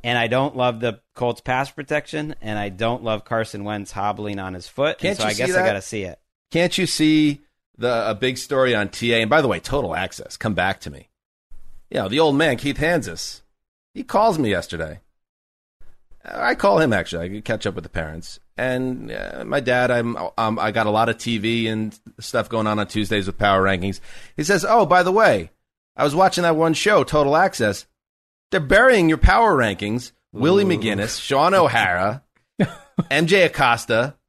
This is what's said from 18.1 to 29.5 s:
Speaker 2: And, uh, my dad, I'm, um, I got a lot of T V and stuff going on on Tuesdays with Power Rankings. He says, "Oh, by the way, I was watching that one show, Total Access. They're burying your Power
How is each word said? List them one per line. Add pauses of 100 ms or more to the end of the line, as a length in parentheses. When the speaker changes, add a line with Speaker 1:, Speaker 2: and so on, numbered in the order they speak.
Speaker 2:
And,
uh,
my
dad,
I'm, (200)
um,
I
got
a
lot
of
T
V
and (220)
stuff
going
on
on
Tuesdays
with
Power
Rankings. (360)
He
says,
"Oh,
by
the
way, (440)
I
was
watching
that
one
show,
Total
Access. (640)
They're
burying
your
Power